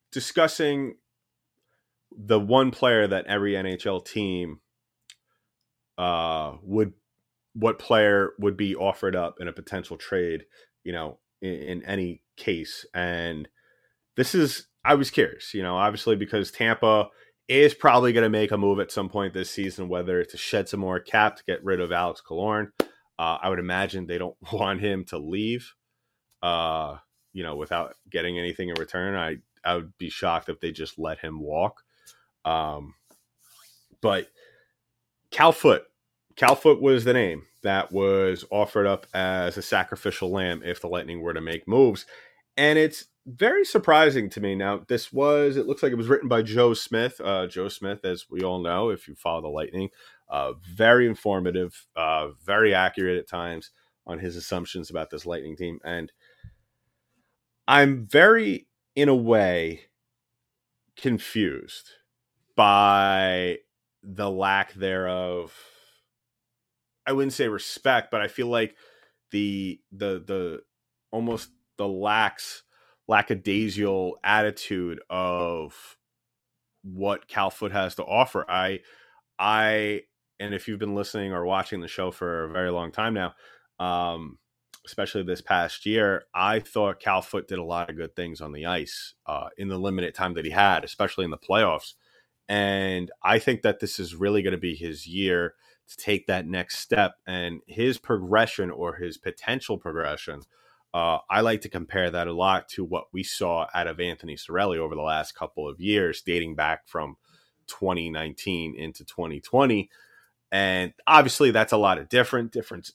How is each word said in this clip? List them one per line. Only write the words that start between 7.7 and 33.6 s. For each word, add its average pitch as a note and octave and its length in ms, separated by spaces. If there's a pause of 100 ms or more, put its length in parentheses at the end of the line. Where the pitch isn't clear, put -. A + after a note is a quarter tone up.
player G#2 600
would G2+ 160
be G2 200
offered F#2+ 400
up F2 260
in F2 60
a E2 60
potential F2+ 440
trade, E2+ 480 (380)
you F2 100
know, D#2+ 260 (220)
in, F#2 120
in D#2+ 300
any F#2 380 (160)
case. - 560
And E2+ 560 (640)
this C3 200
is, D3+ 320 (180)
I D3 100
was C#3 140
curious, - 440
you G2 100
know, F2+ 120
obviously G#2 400
because G2+ 360
Tampa A2 580 (380)
is C#3+ 260
probably B2 400
gonna A2+ 160
make G#2+ 220
a G#2 60
move G2+ 220
at F#2 120
some F#2+ 180
point G2 240
this F#2+ 180
season, F#2+ 380
whether F2+ 320
it's - 100
to - 60
shed A#2+ 320
some G2+ 100
more F#2 200
cap G#2+ 380
to - 80
get F2+ 180
rid F#2 180
of E2+ 100
Alex F2 340
Killorn. G#2 460 (480)
Uh, E2 220
I F#2 80
would F2+ 100
imagine F#2 480
they F2 100
don't F2+ 260
<laughs> - 100
want G2 260
him G2 260
to F2 120
leave, G#2+ 560 (680)
uh, D#2+ 560 (360)
you F#2 100
know, D2+ 120
without D#2 400 (140)
getting F2 300
anything F2 300
in E2+ 100
return. F#2 360
I, D#2+ 220 (320)
I F2+ 60
would E2+ 220
be E2+ 120
shocked E2+ 400
if D#2+ 100
they E2 120
just D#2 260
let D#2+ 220
him D#2 200
walk. D2+ 440 (640)
Um, D2+ 500 (1040)